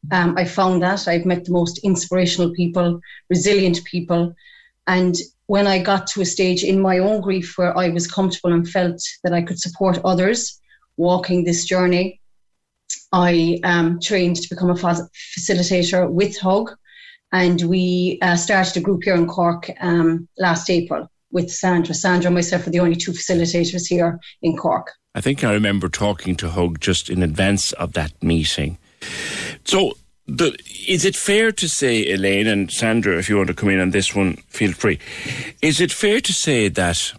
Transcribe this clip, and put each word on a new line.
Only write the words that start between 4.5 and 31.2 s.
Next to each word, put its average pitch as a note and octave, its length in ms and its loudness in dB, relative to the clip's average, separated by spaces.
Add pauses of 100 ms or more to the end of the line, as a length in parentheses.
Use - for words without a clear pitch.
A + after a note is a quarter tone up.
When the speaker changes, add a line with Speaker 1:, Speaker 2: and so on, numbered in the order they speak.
Speaker 1:
And F#3 280 2 (320)
when G3+ 200 2
I F#3+ 120 2
got F#3 300 0
to G3 140 -4
a F3+ 40 0
stage F#3 380 0
in F#3+ 160 2
my F#3 180 2
own G3+ 220 2
grief F#3 360 -4
where F3 200 0
I F3+ 140 2
was E3+ 200 -2
comfortable F3+ 420 0
and E3+ 160 2
felt F3 320 0 (220)
that E3+ 100 0
I E3+ 100 2
could E3+ 180 -6
support F3+ 440 0
others F#3 560 0 (360)
walking F3+ 480 2
this E3+ 200 0
journey, F#3 560 0 (920)
I, E3+ 500 4
um, F3 380 2
trained F3 360 0
to - 120 -8
become F3+ 220 0
a F3 60 2
fa-, E3+ 320 -2 (300)
facilitator F3+ 720 0
with G3 260 0
HUG. G3 400 0 (560)
And F3+ 300 2
we, F3+ 580 0
uh, F3 160 2
started F#3 400 0
a F3 40 -2
group F3+ 240 0
here F#3+ 100 2
in E3+ 140 4
Cork, E3+ 420 -2 (100)
um, E3+ 560 2
last E3+ 320 0
April E3+ 400 -2 (220)
with F3 200 -2
Sandra. E3+ 440 0
Sandra F3+ 340 0
and F3 60 2
myself F3 320 0
were E3+ 60 -6
the E3+ 80 2
only E3+ 160 2
two F3 160 -6
facilitators E3+ 760 -2
here E3+ 320 0 (240)
in E3 140 0
Cork. - 340 -2 (240)
Speaker 2:
I G#2 60 -6
think C3+ 240 -4
I A2 80 2
remember G2+ 360 0
talking F#2+ 480 -2
to E2+ 140 -6
HUG E2+ 300 -2
just - 280 -2
in F2+ 140 0
advance F#2+ 520 0
of E2+ 180 -8
that D#2 280 -6
meeting. E2 580 -2 (840)
So, - 320 0 (300)
the, C#3+ 300 0 (320)
is F3 160 0
it F#3+ 100 2
fair A3 380 2